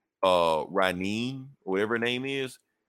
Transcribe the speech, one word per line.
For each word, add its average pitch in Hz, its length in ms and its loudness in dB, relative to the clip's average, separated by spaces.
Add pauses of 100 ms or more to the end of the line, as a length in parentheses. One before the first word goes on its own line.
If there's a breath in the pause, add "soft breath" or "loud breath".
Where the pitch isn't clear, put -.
(240)
uh, 85 440 4
Raneen, 101 840 -2 (160)
or 95 80 -2
whatever 107 220 0
her 113 40 0
name 123 260 -2
is, 135 340 -6 (300)